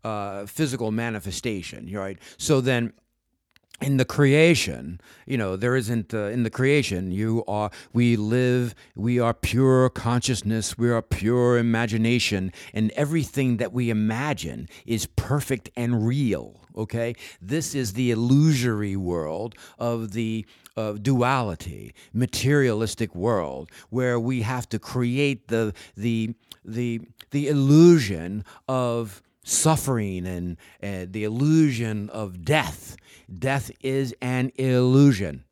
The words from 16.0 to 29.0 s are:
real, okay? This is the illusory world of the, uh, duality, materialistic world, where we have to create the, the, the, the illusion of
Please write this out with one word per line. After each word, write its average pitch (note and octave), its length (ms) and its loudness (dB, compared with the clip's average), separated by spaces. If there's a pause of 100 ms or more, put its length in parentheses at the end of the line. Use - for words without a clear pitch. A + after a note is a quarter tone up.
real, G#2 540 -2 (160)
okay? A#2 380 -4 (260)
This C#3+ 340 -6
is A#2+ 180 -4
the A#2+ 180 0
illusory A#2+ 840 4
world F2 600 -4 (220)
of A2+ 360 -4
the, A2 320 -4 (320)
uh, G#2+ 160 -4
duality, G#2+ 1000 -2 (200)
materialistic A#2 1000 0
world, E2+ 560 -2 (200)
where B2 300 0
we B2 220 -2
have B2 280 -4
to A2+ 100 -6
create B2+ 680 -2
the, A2+ 240 0 (240)
the, A2+ 360 -2 (300)
the, A#2 380 -4 (300)
the C#3+ 180 -2
illusion C3+ 960 6 (240)
of A#2 520 -4 (240)